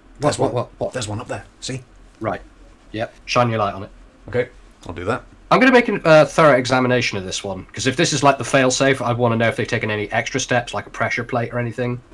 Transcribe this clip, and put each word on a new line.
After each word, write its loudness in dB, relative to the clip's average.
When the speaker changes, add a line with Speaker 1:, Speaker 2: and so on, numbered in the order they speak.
Speaker 1:
What, -6
Speaker 2:
There's 0
Speaker 1:
what, 0
Speaker 2:
one. -2
Speaker 1:
what, -14
what? -4
Speaker 2:
There's -6
one -8
up -12
there, -8
see? -10
Speaker 1:
Right. -4
Yep, -6
shine 2
your -2
light 0
on -12
it. -14
Speaker 2:
Okay, -4
I'll -10
do -10
that. -2
Speaker 1:
I'm 6
gonna 6
make 6
a, -4
uh, 6
thorough 6
examination 0
of -6
this -8
one, -8
'cause -4
if 0
this 2
is, 0
like, 6
the -8
fail-safe, 2
I'd -2
wanna 2
know 2
if -2
they've -2
taken -4
any -4
extra -2
steps, -2
like -6
a -20
pressure -4
plate -4
or -4
anything. -4